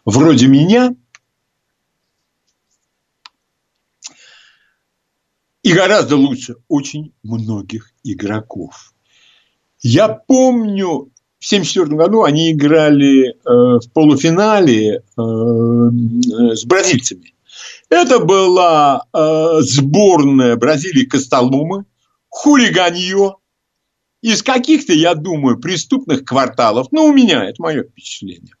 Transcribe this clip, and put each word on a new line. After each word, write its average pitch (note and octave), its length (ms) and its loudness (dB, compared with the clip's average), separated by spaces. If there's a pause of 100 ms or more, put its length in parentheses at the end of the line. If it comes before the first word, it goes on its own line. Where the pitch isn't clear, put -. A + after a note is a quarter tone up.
вроде C3 420 2
меня, G#3 480 2 (4000)
и F#3 120 0
гораздо F3+ 440 0
лучше C3+ 380 -2 (120)
очень D3+ 460 -6 (100)
многих G#2+ 680 -10 (120)
игроков. G2+ 880 -10 (880)
Я E3 280 2
помню, A3 1000 -2 (280)
в - 60 -16
семьдесят G3 280 -4
четвёртом D#3 240 -2
году G3 260 2
они D#3+ 280 0
играли, C#3+ 760 2
э, A2+ 40 -12 (100)
в A#2+ 500 2
полуфинале, D#3 1000 2
э, - 260 -10 (1300)
с A2 100 -10
бразильцами. - 680 -2 (560)
Это D4 300 2
была, F3 920 2
э, D#3 480 0
сборная C#3 960 2
Бразилии C#3 500 0
Костоломы, C#3 800 -2 (440)
хулиганье F#3+ 1080 0 (840)
из A3 220 -2
каких-то, B3+ 500 0
я D#3+ 200 2
думаю, D3+ 460 -4
преступных F3 680 -6
кварталов, C3 640 -2
ну, D#4 140 0
у D4 80 4
меня, F#3 300 2
это G2+ 180 -10
моё D#3 220 -6
впечатление - 760 -20